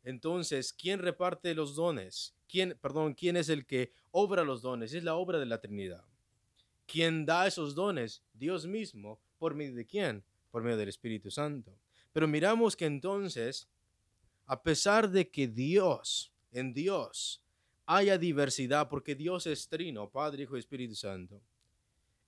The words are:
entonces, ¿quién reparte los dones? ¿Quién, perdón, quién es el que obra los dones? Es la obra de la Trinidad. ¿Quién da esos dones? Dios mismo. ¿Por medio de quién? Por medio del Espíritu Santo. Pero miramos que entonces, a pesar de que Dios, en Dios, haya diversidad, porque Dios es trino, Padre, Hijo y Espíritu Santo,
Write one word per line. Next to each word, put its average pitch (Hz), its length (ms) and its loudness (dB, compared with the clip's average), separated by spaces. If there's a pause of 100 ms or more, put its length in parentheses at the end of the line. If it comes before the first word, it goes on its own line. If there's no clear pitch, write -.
entonces, 139 720 -4
¿quién 190 240 -4
reparte 175 560 -2
los 147 200 -4
dones? 143 600 -4 (140)
¿Quién, 180 340 -2
perdón, 147 320 0
quién 175 200 0
es 165 140 2
el 147 160 0
que 127 280 -2 (180)
obra 185 340 2
los 131 160 -2
dones? 120 320 -4
Es 170 120 -6
la 160 100 0
obra 175 240 0
de 139 80 0
la 113 120 0
Trinidad. 98 460 -8 (840)
¿Quién 160 380 2
da 165 220 4
esos 156 280 -2
dones? 156 480 -2 (120)
Dios 156 320 -4
mismo. 117 520 -8 (200)
¿Por 160 160 -2
medio 143 200 -8
de 117 120 -8
quién? 147 360 -2 (280)
Por 117 120 -4
medio 117 140 0
del 104 140 -2
Espíritu 110 400 -8
Santo. 143 480 -6 (340)
Pero 156 160 4
miramos 202 480 4
que - 80 -2
entonces, 147 840 -4 (760)
a - 180 -4
pesar 202 480 6
de 185 200 4
que 139 180 0
Dios, 143 840 2 (200)
en 127 240 -4
Dios, 151 680 -4 (440)
haya 196 320 6
diversidad, 143 720 2
porque 143 240 -4
Dios 170 320 -4
es 151 220 -4
trino, 151 420 -6
Padre, 143 320 -4
Hijo 135 140 -8
y 120 40 -4
Espíritu 123 340 -10
Santo, 98 460 -10 (880)